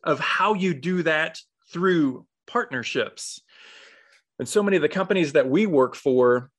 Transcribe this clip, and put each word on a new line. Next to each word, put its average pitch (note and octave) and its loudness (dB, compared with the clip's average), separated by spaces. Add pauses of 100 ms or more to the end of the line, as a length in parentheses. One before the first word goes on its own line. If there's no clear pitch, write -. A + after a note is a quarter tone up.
of D3+ -2
how G3+ 0
you F#3 -2
do E3+ -4
that D#3+ -2 (340)
through E3+ 0 (200)
partnerships. - -6 (960)
And B2 -8
so G#3 0
many G3 2
of D#3+ 2
the D3+ 2
companies F#3 -2
that C#3 4
we F3+ 2
work C3+ 2
for B2+ 2